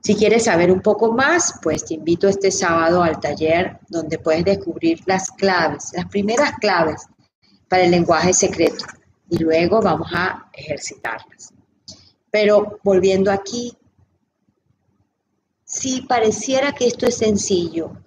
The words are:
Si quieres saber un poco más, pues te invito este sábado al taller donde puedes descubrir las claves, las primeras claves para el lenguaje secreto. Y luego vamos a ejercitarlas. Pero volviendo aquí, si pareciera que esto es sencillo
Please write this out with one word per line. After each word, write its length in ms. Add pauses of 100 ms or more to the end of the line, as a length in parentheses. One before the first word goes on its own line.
Si 100
quieres 300
saber 260
un 120
poco 300
más, 500
pues 240
te 80
invito 340
este 220
sábado 520
al 160
taller 600 (100)
donde 300
puedes 260
descubrir 640
las 240
claves, 640
las 120
primeras 540
claves 460 (640)
para 160
el 60
lenguaje 440
secreto. 500 (460)
Y 80
luego 420
vamos 320
a 400
ejercitarlas. 1000 (760)
Pero 540
volviendo 480
aquí, 440 (1900)
si 380
pareciera 680
que 140
esto 200
es 100
sencillo 760 (140)